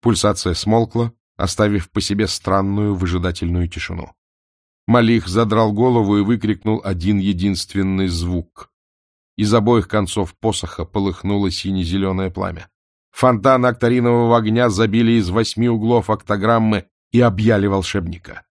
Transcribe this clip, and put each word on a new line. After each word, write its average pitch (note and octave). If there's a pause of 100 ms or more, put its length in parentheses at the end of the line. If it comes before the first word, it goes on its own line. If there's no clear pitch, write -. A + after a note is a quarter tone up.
Пульсация G#2
смолкла, A#2 (240)
оставив G#2
по G2+
себе G2+
странную G2
выжидательную F2
тишину. - (760)
Малих A#2
задрал G#2+
голову A2
и G#2
выкрикнул G#2+
один G2
единственный F#2+
звук. F2 (640)
Из G#2
обоих A2+
концов G2+
посоха F2
полыхнуло G2
сине-зеленое F#2+
пламя. F#2 (420)
Фонтаны B2+
актаринового A#2+
огня A2+
забили A2+
из G#2
восьми A2+
углов A2+
октограммы G#2+ (240)
и A#2+
объяли G#2+
волшебника. F#2